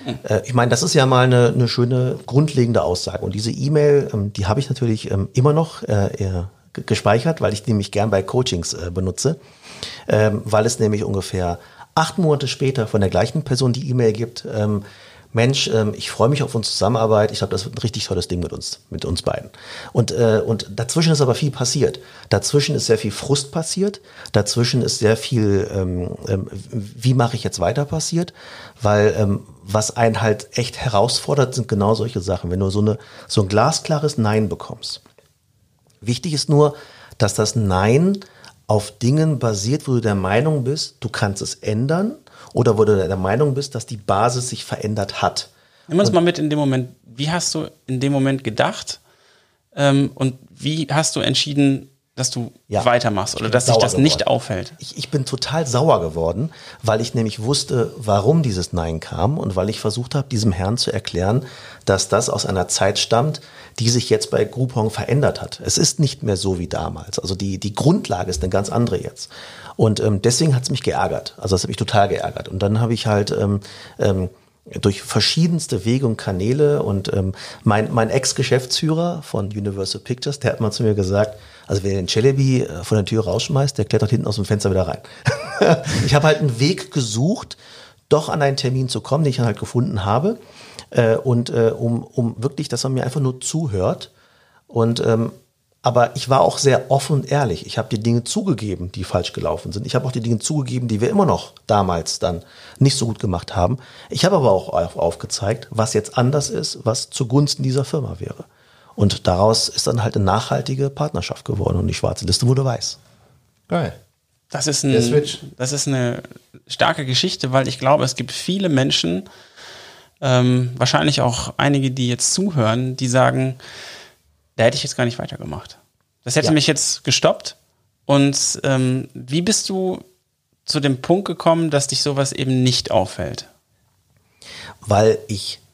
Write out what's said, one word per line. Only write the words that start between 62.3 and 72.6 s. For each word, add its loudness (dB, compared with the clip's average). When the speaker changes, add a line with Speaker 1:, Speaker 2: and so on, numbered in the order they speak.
Speaker 2:
einer -2
Zeit 0
stammt, 0
die 0
sich 0
jetzt 0
bei 2
Groupon -2
verändert 0
hat. -12
Es 0
ist 0
nicht 0
mehr 0
so -2
wie -6
damals. -8
Also -4
die, -4
die -6
Grundlage 2
ist -4
eine -2
ganz 0
andere 0
jetzt. -12
Und, 4
ähm, 2
deswegen 2
hat's -2
mich -4
geärgert. -4
Also 0
das 0
hat -4
mich -6
total 2
geärgert. -6
Und -6